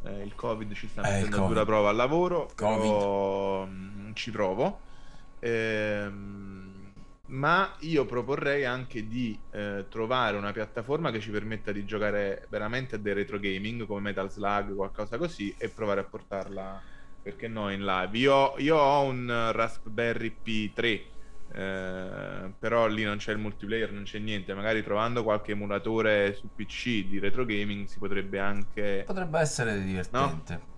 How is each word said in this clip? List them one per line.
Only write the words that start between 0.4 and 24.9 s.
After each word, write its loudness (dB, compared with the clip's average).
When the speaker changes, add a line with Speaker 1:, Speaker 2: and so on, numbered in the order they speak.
Speaker 1:
ci -6
sta -4
Speaker 2:
Eh, 0
il 4
Speaker 1:
mettendo 2
a 4
Speaker 2:
covid. 4
Speaker 1:
dura 6
prova 6
al 4
lavoro, 2
Speaker 2:
covid. 2
Speaker 1:
però, 2
mm, -10
ci -6
provo. 2
Ehm... -2
ma 2
io 2
proporrei 0
anche -4
di, -2
eh, -4
trovare 0
una -2
piattaforma -2
che -2
ci -6
permetta -4
di -4
giocare -2
veramente -4
a -6
dei -2
retro -2
gaming -4
come -6
Metal -4
Slug, -2
qualcosa -4
così, -4
e -4
provare 0
a -4
portarla, -8
perché -8
no, -2
in -4
live. 2
Io, 6
io 4
ho 6
un 0
Raspberry 0
P 0
tre, 2
eh, -6
però 4
lì 0
non 0
c'è -4
il 0
multiplayer, -2
non -8
c'è -8
niente. -4
Magari 0
trovando 0